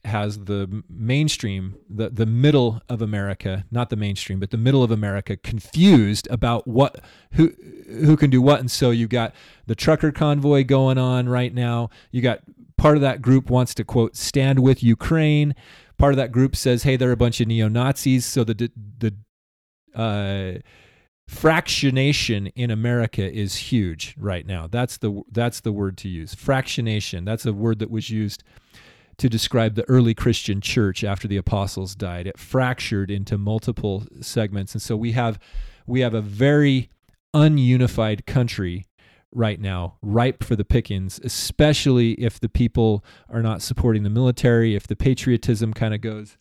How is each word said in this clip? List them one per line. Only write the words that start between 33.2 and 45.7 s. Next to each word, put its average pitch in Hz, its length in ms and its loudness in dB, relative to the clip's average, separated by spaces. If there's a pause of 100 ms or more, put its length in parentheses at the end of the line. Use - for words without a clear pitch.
multiple 107 680 -4 (160)
segments. 101 520 -4
And 104 80 -6
so - 140 -6
we 113 160 -2
have, 117 280 -2 (460)
we 127 140 -2
have 120 140 0
a 110 80 -2
very 131 680 2 (460)
ununified 127 920 4
country 95 600 -2 (480)
right 110 260 -2
now, 90 420 -6
ripe 117 400 0
for - 140 -2
the 101 100 -2
pickings, 95 560 -2
especially 127 920 2
if - 260 -4
the 113 100 -4
people 113 540 0 (260)
are 117 120 -4
not 110 200 -2
supporting 113 420 0
the 101 60 -2
military, 117 680 2
if 98 120 -6
the 101 80 -4
patriotism 117 800 0